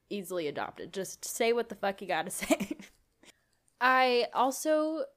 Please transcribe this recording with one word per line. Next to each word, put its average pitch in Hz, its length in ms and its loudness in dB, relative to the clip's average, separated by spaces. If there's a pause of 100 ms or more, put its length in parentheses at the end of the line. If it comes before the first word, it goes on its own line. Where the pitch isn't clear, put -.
easily 180 380 -4
adopted. - 440 -6
Just - 320 -8
say 233 300 0
what 233 160 -2
the 208 60 -12
fuck 196 260 -4
you 196 60 -12
gotta 170 240 -2
<laughs> - 0 -
say. - 460 -2 (1000)
I 254 540 4
also, 311 720 0 (120)